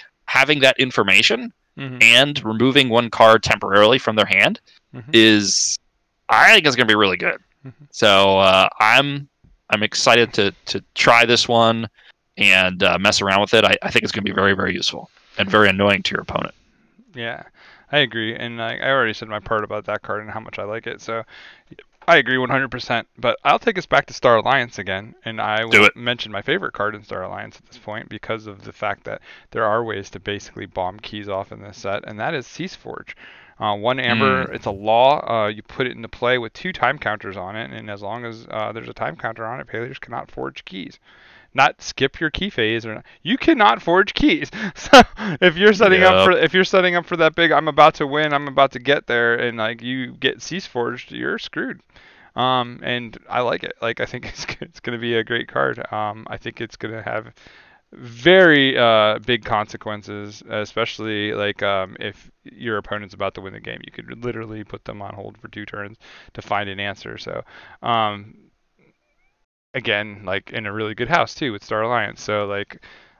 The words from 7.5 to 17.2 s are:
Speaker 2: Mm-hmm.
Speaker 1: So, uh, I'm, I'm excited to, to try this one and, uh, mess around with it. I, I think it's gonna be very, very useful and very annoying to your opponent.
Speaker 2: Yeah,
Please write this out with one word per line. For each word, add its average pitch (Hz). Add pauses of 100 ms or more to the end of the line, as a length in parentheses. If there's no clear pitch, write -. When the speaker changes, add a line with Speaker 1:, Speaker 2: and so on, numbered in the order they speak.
Speaker 2:
Mm-hmm. 135
Speaker 1:
So, 98
uh, 95 (100)
I'm, 139 (420)
I'm 107
excited 117
to, 98 (120)
to - (100)
try 120
this 117
one 113 (500)
and, 92
uh, 87
mess 101
around 98
with 101
it. 110
I, 104
I -
think 98
it's -
gonna 107
be 104
very, 98
very 95
useful - (260)
and 98
very 107
annoying 98
to -
your -
opponent. - (580)
Speaker 2:
Yeah, 117 (480)